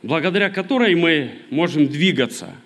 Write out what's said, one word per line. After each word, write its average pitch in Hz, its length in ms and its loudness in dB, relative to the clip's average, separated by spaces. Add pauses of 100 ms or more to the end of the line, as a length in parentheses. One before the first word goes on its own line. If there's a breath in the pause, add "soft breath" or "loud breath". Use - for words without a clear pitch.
благодаря 175 460 0
которой 196 460 0
мы 160 360 2 (180)
можем 147 380 2
двигаться 135 680 -2 (100)